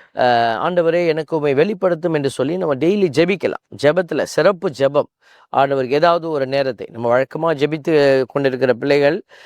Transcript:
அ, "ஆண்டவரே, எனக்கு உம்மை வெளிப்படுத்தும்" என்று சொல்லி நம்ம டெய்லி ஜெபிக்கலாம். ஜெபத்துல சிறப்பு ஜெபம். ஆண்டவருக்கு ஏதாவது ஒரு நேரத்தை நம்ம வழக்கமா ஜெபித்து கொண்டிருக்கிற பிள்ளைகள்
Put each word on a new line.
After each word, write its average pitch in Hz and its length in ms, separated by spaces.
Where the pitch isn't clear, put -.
அ, 107 80
"ஆண்டவரே, 175 440
எனக்கு 156 300
உம்மை 147 180
வெளிப்படுத்தும்" 175 600
என்று 139 160
சொல்லி 135 260
நம்ம 170 180
டெய்லி 180 420
ஜெபிக்கலாம். 160 680
ஜெபத்துல 156 400
சிறப்பு 180 560
ஜெபம். 139 360
ஆண்டவருக்கு 135 340
ஏதாவது 165 400
ஒரு 143 160
நேரத்தை 135 440
நம்ம 120 280
வழக்கமா 160 360
ஜெபித்து 143 720
கொண்டிருக்கிற 131 480
பிள்ளைகள் 143 480